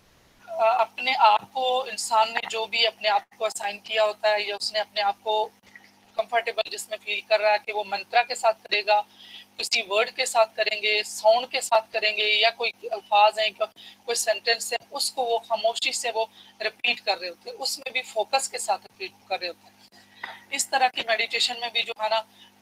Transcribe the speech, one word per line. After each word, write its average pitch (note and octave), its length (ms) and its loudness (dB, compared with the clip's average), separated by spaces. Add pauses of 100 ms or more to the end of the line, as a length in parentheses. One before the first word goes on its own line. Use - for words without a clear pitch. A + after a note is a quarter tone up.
(480)
अ, A3+ 320 2
अपने B3+ 340 -2
आप G#3+ 380 4
को, B3+ 340 -2
इंसान A3 440 0
ने A3+ 100 -2 (100)
जो A3+ 160 -4
भी A#3 180 0
अपने G#3+ 240 -2
आप G3+ 160 2 (140)
को A3+ 60 -2
असाइन G#3 340 -6
किया A3 260 0
होता G#3+ 240 0
है G#3 200 2
या G3+ 80 -6
उसने G#3+ 240 -4
अपने G#3 220 -4
आप G3+ 200 0
को G#3+ 220 0 (720)
कंफर्टेबल A3+ 540 -2
जिसमें G#3 280 -10
फील G3+ 300 -6
कर G#3+ 120 4
रहा G#3+ 120 4
है G#3 60 2
कि A3 140 -8
वो G#3 120 -4
मंत्रा G3 380 0
के A#3+ 120 -6
साथ A3+ 180 2
करेगा, G#3 480 0 (580)
किसी - 240 -2
वर्ड G#3 280 0
के C4 160 -4
साथ A3+ 200 4
करेंगे, G#3+ 560 -2
साउंड A#3 460 2
के C4+ 120 -2
साथ A3+ 200 2 (120)
करेंगे G#3+ 320 0
या G#3+ 260 4
कोई A#3 200 -4
अल्फाज G#3 680 2
हैं, G#3+ 160 -2
को-, G#3+ 140 -4 (380)
कोई A#3 80 -2
सेंटेंस A3+ 580 -2
है, - 60 -2 (140)
उसको C4+ 320 -4
वो A#3 140 2
खामोशी A3+ 540 -2
से - 180 -4
वो A3 200 -2 (320)
रिपीट A#3+ 380 -2
कर F#3+ 180 -2
रहे F3+ 120 -8
होते - 200 -16
हैं, - 60 -14
उसमें - 360 -8
भी B3+ 100 -4
फोकस A#3+ 460 -2
के B3+ 100 -10
साथ F#3+ 200 -2
रिपीट - 340 -14 (160)
कर F#3 120 -4
रहे F3 80 -8
होते - 180 -16
हैं। - 60 -20 (800)
इस C4+ 180 -4
तरह C4 180 4
की B3+ 200 -6
मेडिटेशन A3+ 520 0
में G3+ 120 -6
भी A3+ 100 0
जो A3+ 180 -8
है G#3+ 80 0
ना, A3 200 0 (340)